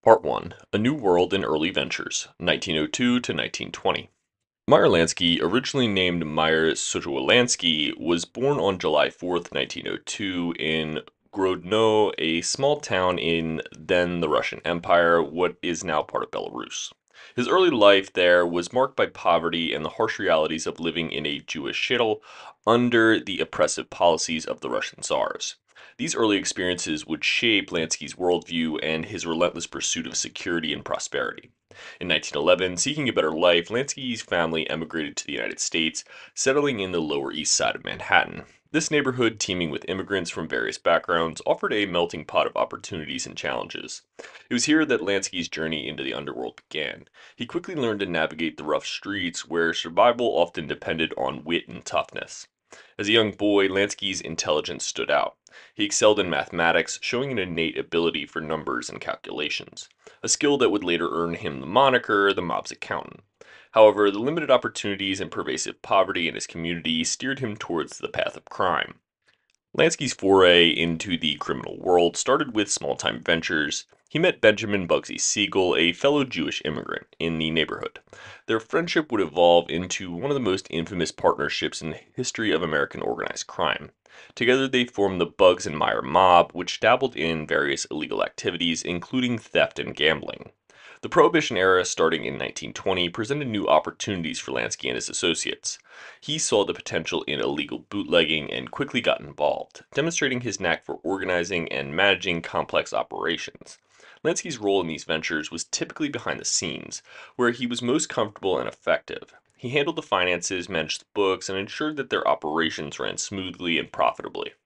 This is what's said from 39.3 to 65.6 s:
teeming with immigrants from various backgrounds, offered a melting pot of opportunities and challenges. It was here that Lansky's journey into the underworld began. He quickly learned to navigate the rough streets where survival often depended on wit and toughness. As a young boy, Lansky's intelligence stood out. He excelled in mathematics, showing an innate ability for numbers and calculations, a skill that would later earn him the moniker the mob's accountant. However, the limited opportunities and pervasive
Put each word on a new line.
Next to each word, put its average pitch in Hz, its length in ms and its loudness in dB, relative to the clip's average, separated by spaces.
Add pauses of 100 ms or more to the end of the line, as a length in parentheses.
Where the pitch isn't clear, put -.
teeming 90 300 -2
with - 180 -6
immigrants 92 420 -2
from 82 200 -6
various 58 280 -2
backgrounds, 82 680 0
offered 107 260 0
a 104 140 0
melting 87 400 -2
pot 85 220 0
of - 100 -4
opportunities 71 680 -6
and - 120 -12
challenges. - 640 -8 (480)
It 127 40 -2
was 120 120 0
here 156 200 4
that 131 160 0
Lansky's 95 460 -2
journey 78 400 -4
into 69 160 -8
the 65 100 -6
underworld 64 540 -8
began. - 380 -8 (320)
He 120 80 -8
quickly 175 300 -8
learned 113 260 -2
to 98 40 0
navigate 78 520 -2
the 73 80 -12
rough 76 200 0
streets 95 600 -6
where 85 260 0
survival 117 540 2
often 85 400 0
depended 80 500 -4
on 67 280 -4
wit 82 240 -4
and 58 160 -14
toughness. - 600 -6 (520)
As 101 80 -2
a 107 60 2
young 110 180 4
boy, 101 380 4
Lansky's 98 500 -2
intelligence 78 640 -4
stood - 260 -6
out. - 260 0 (380)
He 104 120 -2
excelled 104 340 4
in 92 100 0
mathematics, 82 720 0
showing 131 300 -4
an 120 60 -4
innate 82 400 -2
ability 78 480 -2
for 80 160 -8
numbers 73 480 -6
and - 100 -12
calculations, - 880 -8 (340)
a - 60 -6
skill 143 300 2
that 117 120 6
would 101 140 2
later 85 260 2
earn 85 260 -2
him 71 260 -8
the 67 40 -12
moniker 110 680 4
the 92 80 -2
mob's 71 300 -4
accountant. - 500 -10 (500)
However, 104 400 8
the 101 80 -4
limited 143 320 0
opportunities 98 720 0
and 82 100 -6
pervasive 71 500 -6